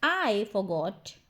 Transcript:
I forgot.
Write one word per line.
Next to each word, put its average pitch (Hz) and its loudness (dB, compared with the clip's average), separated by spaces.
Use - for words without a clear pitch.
I 285 2
forgot. 180 -4